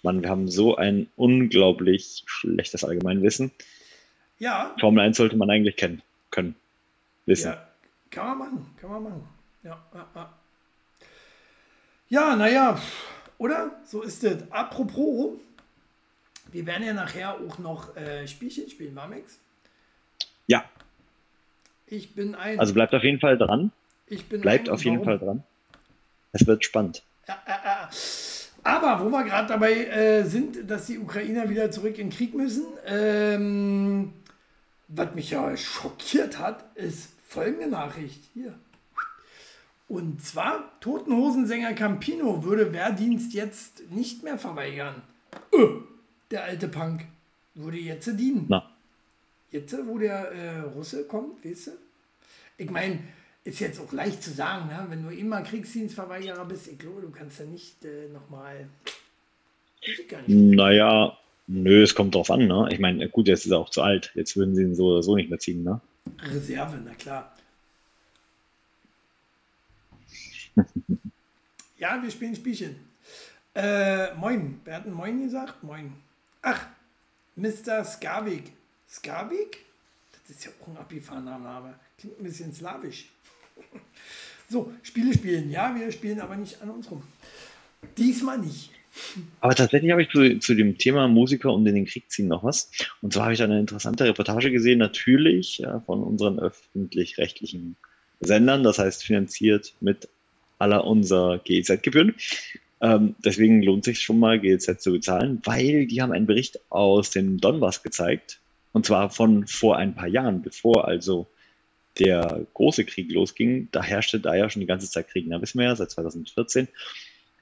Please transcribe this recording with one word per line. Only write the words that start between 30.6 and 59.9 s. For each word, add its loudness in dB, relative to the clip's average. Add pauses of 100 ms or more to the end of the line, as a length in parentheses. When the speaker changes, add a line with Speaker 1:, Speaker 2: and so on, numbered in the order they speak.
Speaker 2:
dass -6
die -8
Ukrainer -6
wieder 0
zurück -6
in -6
den -12
Krieg -4
müssen, -4 (200)
ähm, 0 (760)
was -6
mich -10
ja -4
schockiert -4
hat, -8 (100)
ist -12 (160)
folgende -6
Nachricht -10 (100)
hier. -14 (1300)
Und -8
zwar, -8 (100)
Toten -4
Hosen-Sänger 0
Campino -4
würde 0
Wehrdienst -2
jetzt -12
nicht -8
mehr -10
verweigern. -10 (500)
Äh, 6 (720)
der -6
alte -8
Punk -8 (500)
würde -12
jetzt -10 (120)
dienen. 0
Speaker 1:
Na. -2 (840)
Speaker 2:
Jetzt, -12 (120)
wo -8
der, -4
äh, -12
Russe -10
kommt, -10
weißt -14
du? -16 (840)
Ich -12
mein, -6 (360)
ist -12
jetzt -8
auch -16
leicht -6
zu -14
sagen, -6
ne? -10
Wenn -10
du -10
immer -6
Kriegsdienstverweigerer -12
bist, -14
ich -20
glaube, -16
du -14
kannst -20
ja -14
nicht, -20
äh, -14
nochmal, -18 (1120)
weiß -12